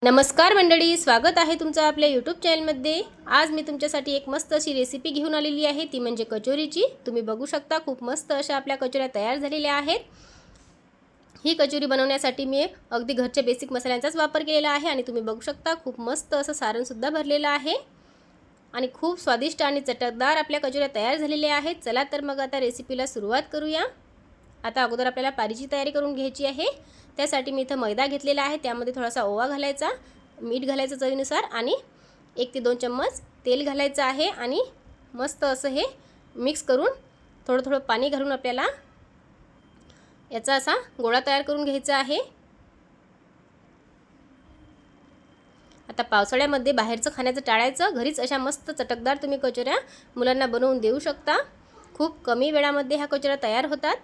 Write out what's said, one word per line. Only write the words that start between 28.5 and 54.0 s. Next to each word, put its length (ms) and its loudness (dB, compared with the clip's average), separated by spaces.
त्यामध्ये 400 -4
थोडासा 260 -2
ओवा 240 0
घालायचा, 420 -2
मीठ 220 -4
घालायचं 340 -2
चवीनुसार 460 0
आणि 340 -2
एक 180 -4
ते 60 -4
दोन 160 2
चम्मच 440 -2
तेल 180 2
घालायचं 400 0
आहे 240 2
आणि 360 -2
मस्त 300 -4
असं 240 0
हे 140 0
मिक्स 280 -2
करून 260 4
थोडं 180 2
थोडं 140 0
पाणी 300 0
घालून 240 -2
आपल्याला 340 -2
याचा 220 0
असा 180 2
गोळा 240 4
तयार 160 2
करून 220 -2
घ्यायचा 320 0
आहे. 220 0
आता 140 -6
पावसाळ्यामध्ये 680 2
बाहेरचं 420 0
खाण्याचं 320 -2
टाळायचं, 480 2
घरीच 260 -2
अशा 180 -2
मस्त 320 -6
चटकदार 460 -2
तुम्ही 220 -4
कचोऱ्या 380 0
मुलांना 300 2
बनवून 320 2
देऊ 200 2
शकता. 380 0
खूप 300 -2
कमी 260 2
वेळामध्ये 460 2
ह्या 100 -2
कचोऱ्या 360 0
तयार 220 2
होतात. 400 -2